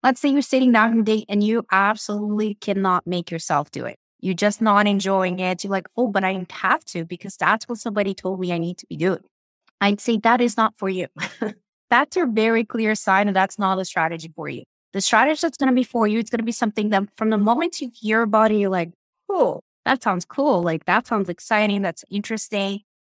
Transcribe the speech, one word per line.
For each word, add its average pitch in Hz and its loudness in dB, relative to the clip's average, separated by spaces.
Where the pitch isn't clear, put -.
Let's 254 2
say 285 2
you're 277 2
sitting 262 4
down 226 4
one 226 4
day 220 0
and 208 2
you 226 0
absolutely 208 0
cannot 190 0
make 175 -6
yourself 160 -2
do 131 -8
it. 117 -12
You're 185 -2
just 208 0
not 208 4
enjoying 190 0
it. 185 -4
You're 196 -6
like, 190 -4
"Oh, 247 0
but 196 0
I 185 -2
have - -2
to 165 -8
because 180 -14
that's 196 0
what 233 -8
somebody 202 -2
told 190 -6
me 180 -2
I 170 -2
need 170 -4
to - -20
be 160 -12
doing." 175 0
I'd 202 2
say 233 0
that 233 4
is 240 0
not 220 2
for 190 -4
you. 185 -4
<laughs> 214 -6
That's 254 2
a 349 2
very 226 2
clear 220 -2
sign 202 2
that 202 0
that's 190 0
not 190 0
a 185 -4
strategy 165 -4
for 151 -10
you. 135 -10
The 196 -2
strategy 262 4
that's 330 -2
gonna 262 2
be 247 4
for 226 0
you, 214 0
it's 220 -4
gonna 226 -2
be 226 -4
something 214 -2
that 262 2
from 220 0
the 220 2
moment 240 0
you 262 -8
hear 220 0
about 220 4
it, 214 2
you're 202 2
like, 170 -2
"Oh, 277 0
that 254 0
sounds 185 0
cool. 269 0
Like, 160 -2
that 202 2
sounds 202 -2
exciting. 208 0
That's 175 -6
interesting." 202 -6